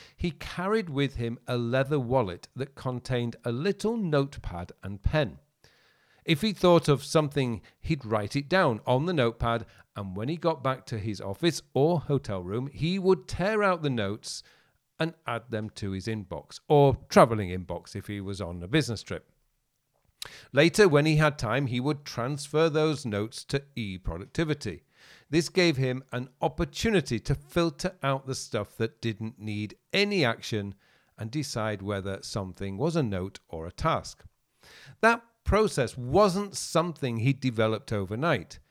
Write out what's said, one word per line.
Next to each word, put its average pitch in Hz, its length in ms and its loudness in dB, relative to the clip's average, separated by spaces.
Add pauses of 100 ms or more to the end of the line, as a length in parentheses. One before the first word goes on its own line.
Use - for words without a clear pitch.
(160)
He 180 160 -2
carried 190 580 -4
with 139 280 -2
him 120 200 -4 (100)
a 123 100 -2
leather 127 420 0
wallet 117 560 -2
that 131 200 -8
contained 123 680 -4
a 120 80 -4
little 196 460 -2
notepad 139 720 -2 (100)
and 98 220 -10
pen. 139 340 2 (840)
If 170 200 0
he 214 100 0
thought 170 340 6
of 139 160 4
something, 139 580 0 (200)
he'd 139 240 -2
write 107 320 -2
it 143 100 -4
down 151 380 2
on 127 200 2
the 185 80 -2
notepad, 117 520 0 (320)
and 98 180 -8
when 110 140 -4
he 175 80 -4
got 160 260 -2
back 131 220 -2
to 123 120 -8
his 101 220 -6
office 104 420 -2 (120)
or 156 260 4
hotel 123 420 -2
room, 107 260 -6
he 160 300 -2
would 190 300 4
tear 208 360 0
out 185 180 2
the 147 80 0
notes 107 540 -4 (560)
and 160 140 -2 (120)
add 117 240 -4
them 107 220 -4
to 98 200 -6
his 95 160 -4
inbox, 104 600 -8
or 143 300 6 (120)
traveling 113 400 6
inbox 90 460 -8
if 98 120 -12
he 104 140 -8
was 98 200 -8
on 87 220 -8
a 90 40 -10
business 117 360 -2
trip. - 260 -12 (1200)
Later, 165 380 6
when 147 160 6
he 156 120 4
had 151 200 4
time, 127 300 0
he 123 120 -2
would 143 240 -2
transfer 147 640 0
those 156 360 0
notes 107 400 -4
to 139 180 -4 (140)
eProductivity. 101 1040 -6 (480)
This 151 200 2
gave 170 280 2
him 131 340 -2
an 127 180 -6 (120)
opportunity 160 800 0
to 139 160 -2
filter 170 640 -2
out 135 240 -2
the 131 100 -6
stuff - 420 -6
that 113 240 -4
didn't 110 380 -6
need 104 360 -6 (180)
any 202 320 2
action 107 480 -2 (440)
and 110 140 -8
decide 110 500 -4
whether 98 400 -4
something 98 560 -8
was 156 180 -2
a 165 80 2
note 98 440 -4
or 82 200 -10
a 90 40 -12
task. - 520 -4 (800)
That 233 220 4 (200)
process 196 540 2
wasn't 180 580 2
something 147 640 -2
he 120 160 4
developed 110 600 0
overnight. 107 640 -2 (120)